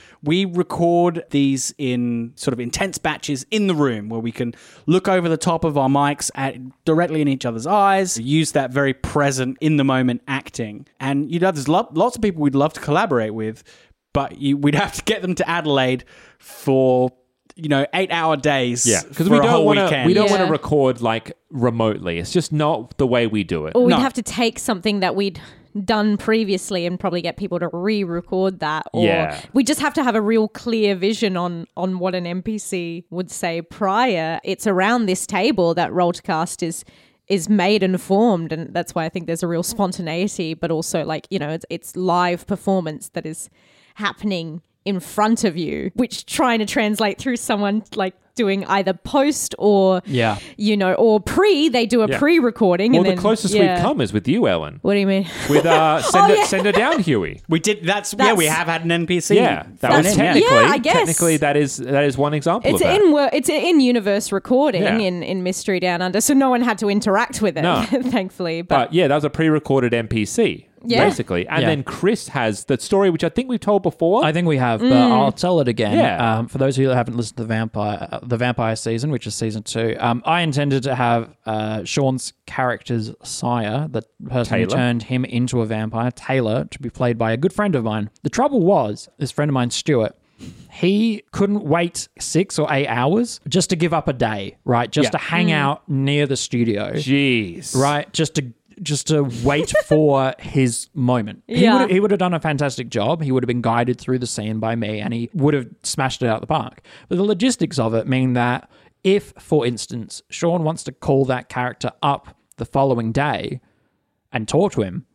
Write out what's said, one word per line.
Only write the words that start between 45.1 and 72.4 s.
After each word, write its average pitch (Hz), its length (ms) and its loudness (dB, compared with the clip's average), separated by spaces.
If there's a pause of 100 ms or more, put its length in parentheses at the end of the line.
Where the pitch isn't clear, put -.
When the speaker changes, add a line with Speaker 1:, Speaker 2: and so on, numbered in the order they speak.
Speaker 3:
of 170 120 0
you, 151 380 -6
which - 320 -4
trying 240 340 0
to 214 60 -2
translate 208 520 -2
through 247 180 -4
someone, 208 460 -2 (120)
like, 190 200 -4 (220)
doing 196 300 0
either 190 260 0
post 277 640 0
or, 190 480 4
Speaker 4:
Yeah. 113 320 0 (180)
Speaker 3:
you 208 200 0
know, 185 180 2
or 220 240 4
pre, 330 500 2
they 233 180 0
do 226 160 2
a 214 60 2
Speaker 2:
Yeah. 131 120 0
Speaker 3:
pre-recording 233 720 4
Speaker 2:
Well, 175 80 6
Speaker 3:
and 190 60 4
Speaker 2:
the 196 80 2
Speaker 3:
then, 180 40 -6
Speaker 2:
closest 208 340 0
Speaker 3:
yeah. 196 220 4
Speaker 2:
we've 175 80 0
come 240 180 0
is 98 120 0
with 107 160 -2
you, 190 180 2
Ellen. 80 360 -2
Speaker 3:
What 196 120 2
do 202 60 2
you 196 80 2
mean? 196 180 2 (240)
Speaker 2:
With, 147 160 4
uh, 160 360 4
Speaker 3:
<laughs> - 0 -
Speaker 2:
send 202 240 4
Speaker 3:
Oh, - 20 6
Speaker 2:
her, 427 80 8
Speaker 3:
yeah. 415 80 4
Speaker 2:
send 190 200 0
her 208 80 2
down, 247 280 2
Huey. 123 480 0
Speaker 1:
We 160 100 2
did. 202 260 -2
That's, 202 320 -2
yeah, 233 180 4
we 175 120 2
Speaker 3:
That's 156 100 0
Speaker 1:
have 165 120 -2
had 165 160 -2
an 165 80 2
N 170 160 0
P 180 100 2
C 175 160 0
Speaker 2:
Yeah, 113 300 4 (160)
that 127 100 0
was 294 160 4
Speaker 1:
phone 214 60 2
in, 196 80 2
yeah. - 40 4 (100)
Speaker 2:
technically, 480 220 6
Speaker 3:
Yeah, 554 160 6
I 285 60 2
guess. 294 160 2
Speaker 2:
technically 262 440 2
that 147 180 2
is, 147 220 0
that 139 260 0
is 135 120 0
one 143 160 0
example 165 400 0
Speaker 3:
It's 190 80 2
Speaker 2:
of 587 60 2
that. 381 160 4
Speaker 3:
in 359 80 6
wor-, 285 220 4
it's 285 160 -2
an 311 80 2
in-universe 247 720 2
recording 247 540 2
Speaker 2:
Yeah. 208 140 2
Speaker 3:
in, 180 260 -2
in 185 180 -4
Mystery 185 380 -2
Down 180 200 -2
Under, 185 200 -2
so 294 120 2
no 269 160 4
one 247 140 2
had 233 160 0
to 214 100 -2
interact 208 540 0
with 165 160 0
it, 151 40 0
Speaker 2:
No. 160 200 2
Speaker 3:
<laughs> 226 80 -4 (140)
thankfully. 185 580 -4
But 170 160 0
Speaker 2:
But 127 160 0
yeah, 165 140 4
that 139 80 4
was 151 80 0
a 143 60 0
pre-recorded 143 640 2
N 117 140 0
P 110 180 0
C, 160 420 -2 (200)
Speaker 3:
Yeah. 233 200 2
Speaker 2:
basically. - 420 0
And 156 140 -2
Speaker 4:
Yeah. 117 80 2
Speaker 2:
then 143 120 0
Chris - 460 -2
has 113 380 -2